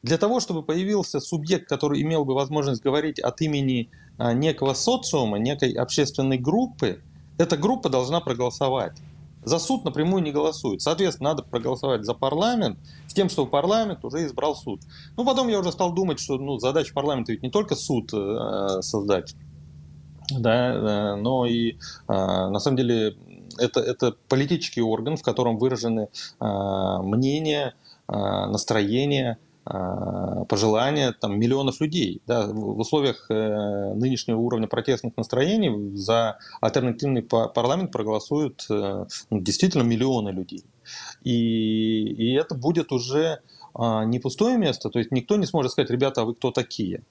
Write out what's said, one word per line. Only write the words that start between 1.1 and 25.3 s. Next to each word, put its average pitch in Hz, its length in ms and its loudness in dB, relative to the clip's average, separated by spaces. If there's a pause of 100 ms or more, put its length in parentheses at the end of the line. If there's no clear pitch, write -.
субъект, 165 480 -2
который 143 360 0
имел 156 220 2
бы 131 100 0
возможность 139 480 0
говорить 147 360 0
от - 220 -2
имени, 135 480 0 (300)
э, 117 140 2
некого 135 400 2
социума, 135 680 0
некой 131 320 0
общественной 135 680 0
группы, 151 640 0 (380)
эта 170 180 4
группа 196 320 0
должна 131 300 2
проголосовать. 123 760 -2 (460)
За 156 160 2
суд 254 260 0
напрямую 165 380 2
не 147 100 -4
голосует. 151 480 0
Соответственно, 156 480 0
надо 160 120 0
проголосовать 123 640 -2
за 117 100 -2
парламент 160 680 0 (280)
с - 60 -16
тем, 196 160 2
чтобы 131 200 0
парламент 190 540 0
уже 147 220 -4
избрал 139 320 -2
суд. 98 240 -8 (340)
Ну, 240 80 -2
потом 262 240 2
я 214 120 2
уже 175 120 0
стал 180 220 0
думать, 175 260 0
что, 135 180 -2
ну, 135 220 -4
задача 135 340 0
парламента 135 380 -2
ведь 110 120 -4
не 127 60 -4
только 208 260 0
суд, - 380 -2
э, 101 680 -2
создать, 101 540 0 (960)
да, 123 420 2
э, 104 420 0
но 123 300 0
и, 117 280 0
э, - 40 -18 (300)
на 95 520 0
самом 135 160 2
деле, 117 400 2 (420)
это, 123 220 2
это 120 360 0 (120)
политический 139 540 0
орган, 113 340 0
в 143 60 -8
котором 120 360 0